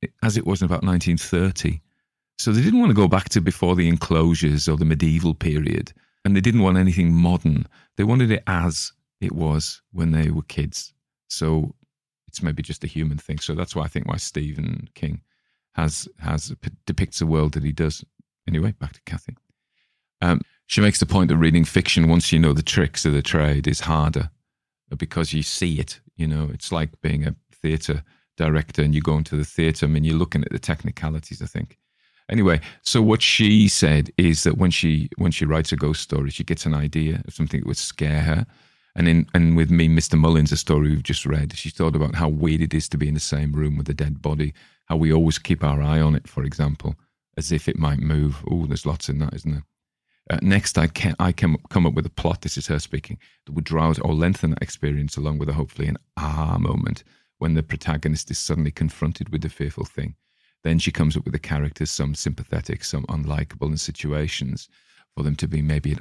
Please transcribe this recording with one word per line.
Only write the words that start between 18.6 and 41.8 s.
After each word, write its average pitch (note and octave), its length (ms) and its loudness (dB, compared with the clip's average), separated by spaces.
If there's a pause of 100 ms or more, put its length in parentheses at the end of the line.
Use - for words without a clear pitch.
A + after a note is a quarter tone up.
back - 200 -10
to - 120 -20
Kathy. - 300 -12 (840)
Um, F2 200 2 (240)
she - 160 0
makes G#2 180 4
the - 60 2
point F2+ 240 2
that D#2 80 4
reading D#2+ 280 6
fiction, E2+ 440 2
once E2+ 220 4
you D#2+ 80 4
know D#2 140 6
the D#2 100 0
tricks - 420 0
of D2+ 80 2
the C#2+ 80 2
trade, D2 460 2
is C#2 140 -2
harder D2+ 480 0 (680)
because D#2+ 360 -4
you D2+ 100 0
see D#2+ 360 -2
it. - 200 -8 (160)
You D#2+ 120 -4
know, D2+ 240 -2
it's - 200 -10
like D#2+ 300 -4
being D2+ 240 -2
a D#2 100 -4 (160)
theatre D2+ 520 -4 (340)
director D#2 440 0
and D2+ 140 2
you D2+ 60 0
go D#2 160 0
into D2+ 180 -4
the D2 100 -2
theatre. D#2+ 400 0
I D2 40 2
mean, D2+ 140 2
you're D#2+ 120 2
looking D#2+ 280 0
at - 80 -8
the - 80 -4
technicalities, - 840 -6
I - 40 -8
think. - 320 -10 (520)
Anyway, F#2 320 4 (220)
so - 180 2
what G#2+ 200 4
she G#2+ 460 6
said D2+ 500 2
is E2+ 260 4
that E2 140 2
when F#2 140 4
she, D#2 460 0
when F2 140 0
she - 140 -2
writes D#2 260 0
a E2 40 -2
ghost D2 260 -2
story, C#2+ 280 -4
she - 140 -8
gets - 220 -4
an D#2 80 0
idea D#2 540 -2
of - 60 -18
something D#2 260 -4
that - 80 -8
would - 100 -4
scare D2+ 440 -2
her. D#2+ 240 0 (500)
And E2+ 120 2
in, E2+ 260 4
and E2 240 6
with E2 140 4
me, E2+ 160 6
Mister D#2+ 280 4
Mullins, D#2 360 6
a D2 60 -2
story D2+ 320 2
we've D2+ 140 0
just - 220 -4
read, D2 320 -2
she - 140 -8
thought D#2+ 240 0